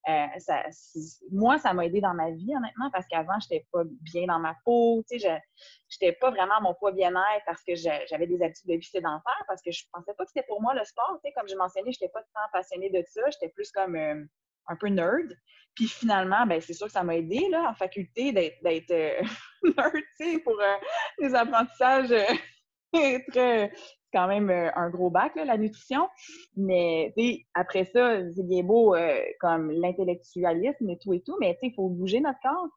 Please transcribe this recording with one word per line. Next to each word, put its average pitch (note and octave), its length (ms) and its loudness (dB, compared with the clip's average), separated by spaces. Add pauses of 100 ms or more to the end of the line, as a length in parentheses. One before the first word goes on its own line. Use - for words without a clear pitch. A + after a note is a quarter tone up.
Euh, D3+ 180 0 (120)
ça, D#3 320 -4
c'est, - 300 -14 (320)
moi, A#3 260 4
ça G3 160 0
m'a F3 100 0
aidée F3+ 160 0
dans F#3+ 140 0
ma E3 160 -2
vie, F#3 260 -6
honnêtement, A#3+ 360 -6
parce F#3 160 -4
qu'avant, E3+ 340 -2
j'étais - 300 -6
pas F3 120 0
bien E3 420 -6
dans E3 120 0
ma D#3+ 160 -4 (100)
peau, A#3 460 4
tu B3 80 -6
sais, G3+ 100 0
je, - 360 -6 (260)
j'étais F3 240 2
pas B3+ 160 2
vraiment G3 240 2
à A3 60 4
mon F#3 120 0
poids G3 200 -2
bien-être F#3+ 520 0
parce E3+ 180 -8
que F3 120 -4
je, E3 160 -4 (180)
j'avais D#3+ 180 -4
des F3 140 -2
habitudes E3 300 -4
de E3 60 0
vie E3+ 100 -6
sédentaires, F3+ 600 -4
parce F#3 120 -6
que F3 100 -8
je - 220 -10
pensais F3 220 -12
pas F#4 100 -6
que - 100 -12
c'était C4+ 120 -4
pour - 160 -4
moi A#3+ 100 0
le A#3 120 -2
sport, D4 380 -4
tu C#4+ 60 -8
sais, C#4+ 80 -10
comme G#3 120 -6
je F#3+ 80 -8
mentionnais, F#3+ 360 -4
j'étais F#3 160 -6
pas A3 140 -10
tant - 180 -12 (120)
passionnée F#3 380 -6
de F#3 160 0
ça, - 140 -12 (120)
j'étais E3 180 -10
plus G3+ 200 -12
comme, F#3 260 -4
euh, D3+ 280 -4 (440)
un E3+ 80 -8
peu G#3 120 -6
nerd. G3+ 460 0 (400)
Puis A#3 140 -2
finalement, G#3 580 2
ben, E3 140 2
c'est E3+ 140 -12
sûr G#3 120 -10
que G#3+ 60 -12
ça F#3+ 100 -2
m'a E3+ 140 0
aidée, F#3+ 340 0
là, E4 180 2
en A3+ 60 -4
faculté, G3+ 580 -4
d'être, F3 300 0
d'être, E3 300 0
euh, D#3 280 0 (420)
<laughs> F4 140 6
nerd, D4 160 2 (260)
tu E4 140 -2
sais, D#4+ 60 0
pour, A3 200 0
euh, G3 180 2 (420)
les C4+ 160 0
apprentissages, B3 800 4
euh, G#3+ 120 6 (680)
<laughs> C4+ 400 2
très, A#3 380 4 (400)
c'est F#3+ 80 2
quand F3+ 100 4
même, G3+ 200 2
euh, F3 260 2
un F3 140 -2
gros F3+ 220 0
bac, G#3 260 2
là, D#4 80 -4
la A#3 140 2
nutrition. B3+ 500 -2 (480)
Mais, F3 600 2
tu A3+ 60 2
sais, A#3+ 320 -2
après F#3 300 0
ça, A#3+ 340 2 (140)
c'est F3+ 140 -4
bien F3+ 160 2
beau, G#3+ 320 6
euh, E3 260 2 (200)
comme D#3+ 300 0
l'intellectualisme F3+ 1160 -2
et F3 100 -6
tout G3 140 -4
et F3+ 100 0
tout, F4 180 -8
mais, C4+ 140 2
tu - 60 -10
sais, C4 60 -4
il B3 80 -4
faut F#3+ 160 -2
bouger F#3 300 0
notre C#4+ 200 -2
corps. D#4+ 360 -2